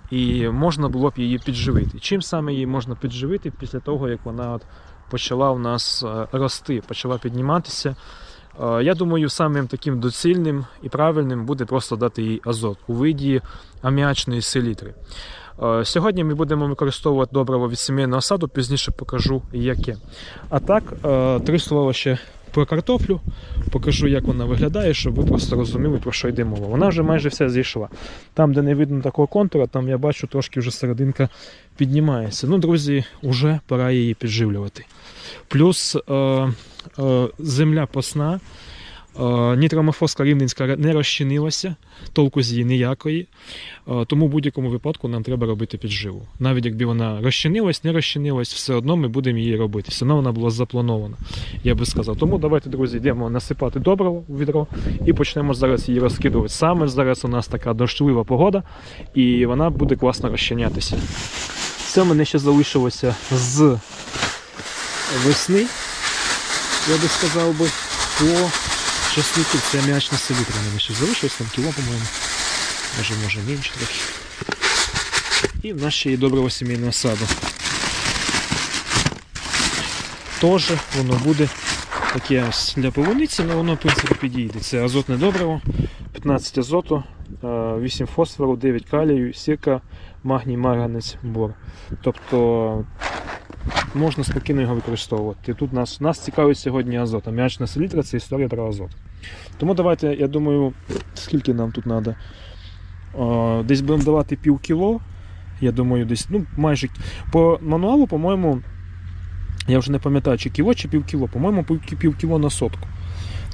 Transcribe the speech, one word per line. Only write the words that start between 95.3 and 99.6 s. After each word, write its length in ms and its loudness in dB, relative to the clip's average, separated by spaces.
Тут 200 -4
нас, 280 -4
нас 180 0
цікавить 400 2
сьогодні 380 -2
азот, 300 -2
а 40 -4
м'ячна 360 0
селітра — 360 -2
це 140 -4
історія 300 -2
про 220 -4
азот. 200 -6
Тому 160 2